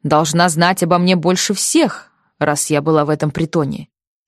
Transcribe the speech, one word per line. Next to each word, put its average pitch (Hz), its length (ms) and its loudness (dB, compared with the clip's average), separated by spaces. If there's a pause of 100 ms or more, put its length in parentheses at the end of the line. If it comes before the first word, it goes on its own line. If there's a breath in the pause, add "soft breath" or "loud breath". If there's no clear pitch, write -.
должна 156 480 2
знать 170 320 0
обо 175 160 2
мне 180 180 2
больше 180 380 0
всех, - 580 -2 (260)
раз 147 300 -2
я 147 140 0
была 151 240 0
в - 20 -2
этом 151 220 -2
притоне. 151 580 -4 (400)